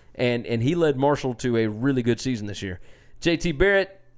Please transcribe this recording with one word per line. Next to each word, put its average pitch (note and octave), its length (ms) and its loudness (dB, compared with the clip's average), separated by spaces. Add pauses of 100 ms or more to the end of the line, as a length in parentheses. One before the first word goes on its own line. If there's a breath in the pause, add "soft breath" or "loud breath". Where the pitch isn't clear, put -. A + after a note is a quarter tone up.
(140 soft breath)
And, A#2+ 320 -2
and A2+ 160 -2
he D3 140 2
led D#3 200 2
Marshall C3+ 400 0
to A#2+ 220 0
a A2+ 100 2
really B2 360 0
good A#2 180 2
season A2+ 240 -4
this G2+ 160 -10
year. F#2 200 -8 (380 soft breath)
J E3+ 160 2
T E3+ 160 -2
Barrett, F#3+ 480 2 (180)